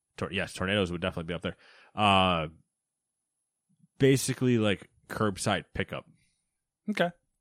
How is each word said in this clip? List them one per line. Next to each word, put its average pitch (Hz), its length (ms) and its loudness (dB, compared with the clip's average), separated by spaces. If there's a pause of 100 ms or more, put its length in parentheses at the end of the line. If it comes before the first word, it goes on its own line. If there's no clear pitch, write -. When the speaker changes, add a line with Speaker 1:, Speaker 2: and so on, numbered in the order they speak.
(180)
Speaker 1:
Tor-, 90 140 -6
yes, 90 220 -4
tornadoes 95 380 0
would 87 100 -6
definitely 85 260 -4
be 87 60 -6
up 82 80 -8
there. 90 160 -6 (380)
Uh, 92 520 4 (1500)
basically, 131 580 4
like, 104 320 0 (200)
curbside 101 640 -2
pickup. 73 320 -6 (840)
Speaker 2:
Okay. 175 220 -2 (300)